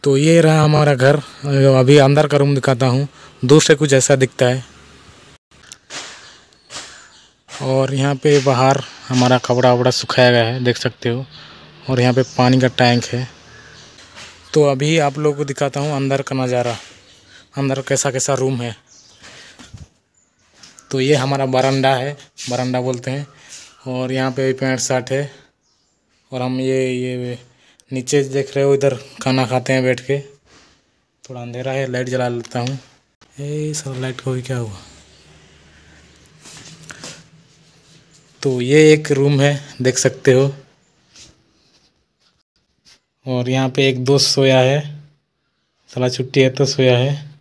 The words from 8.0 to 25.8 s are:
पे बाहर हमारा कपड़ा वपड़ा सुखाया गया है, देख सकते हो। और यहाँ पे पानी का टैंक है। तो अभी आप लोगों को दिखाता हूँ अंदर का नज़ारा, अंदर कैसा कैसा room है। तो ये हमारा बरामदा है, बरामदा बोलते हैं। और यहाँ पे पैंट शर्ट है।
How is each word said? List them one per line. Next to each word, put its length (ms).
पे 260
बाहर 380
हमारा 300
कपड़ा 340
वपड़ा 180
सुखाया 400
गया 140
है, 200
देख 120
सकते 320
हो। 160
और 120
यहाँ 140
पे 140
पानी 320
का 100
टैंक 340
है। 220
तो 100
अभी 340
आप 200
लोगों 180
को 80
दिखाता 360
हूँ 160
अंदर 260
का 140
नज़ारा, 400
अंदर 260
कैसा 280
कैसा 240
room 280
है। 120
तो 100
ये 160
हमारा 320
बरामदा 460
है, 220
बरामदा 300
बोलते 300
हैं। 160
और 240
यहाँ 180
पे 240
पैंट 260
शर्ट 300
है। 200